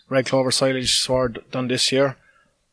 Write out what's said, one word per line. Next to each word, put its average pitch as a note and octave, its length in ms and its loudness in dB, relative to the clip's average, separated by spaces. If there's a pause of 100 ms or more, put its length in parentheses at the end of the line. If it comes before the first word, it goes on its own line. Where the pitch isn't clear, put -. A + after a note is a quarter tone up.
red C3 180 0
clover C3 240 2
silage C3 500 0
sward B2+ 500 -2
done B2+ 180 -4
this B2 240 0
year. C3+ 240 2 (560)